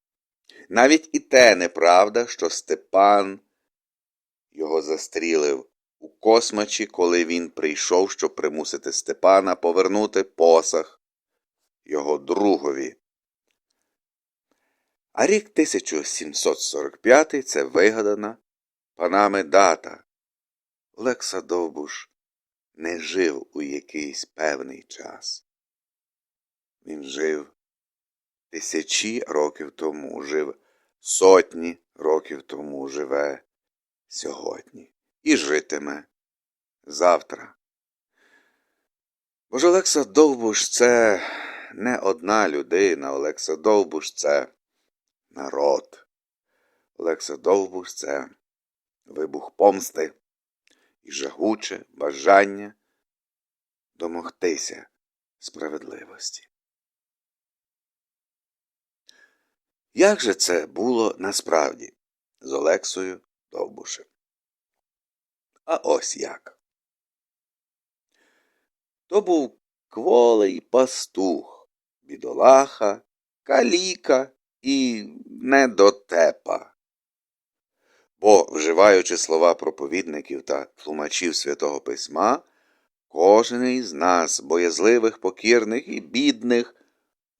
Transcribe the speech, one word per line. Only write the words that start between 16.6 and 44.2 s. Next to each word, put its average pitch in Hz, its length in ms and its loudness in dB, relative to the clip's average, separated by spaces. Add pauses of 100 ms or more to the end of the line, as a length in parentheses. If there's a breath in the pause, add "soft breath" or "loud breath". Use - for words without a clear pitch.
п'ятий — 143 460 4
це 73 200 -4
вигадана 104 720 0 (580)
панами 98 480 0
дата. 85 600 2 (880)
Олекса 117 500 -6
Довбуш 78 680 -6 (640)
не 82 260 -8
жив 78 540 -4
у 76 80 -10
якийсь 71 640 -12
певний 67 580 -8
час. - 640 -18 (1400)
Він 76 180 -14
жив 73 480 -6 (1000)
тисячі 85 800 -6
років 76 440 -4
тому, 73 520 -10
жив 73 320 -6 (440)
сотні 87 800 2 (180)
років 78 460 -4
тому, 71 460 -14
живе 71 540 -6 (640)
сьогодні - 840 -14 (320)
і 151 140 2
житиме 73 640 -6 (800)
завтра. 78 720 -2 (1900)
Бо 113 80 -8
ж 156 100 2
Олекса 175 360 2
Довбуш — 123 640 2
це 117 520 2 (520 loud breath)
не 117 240 -6
одна 95 520 0
людина, 73 640 0
Олекса 73 420 -6
Довбуш — 80 580 -2
це 71 340 -2 (840)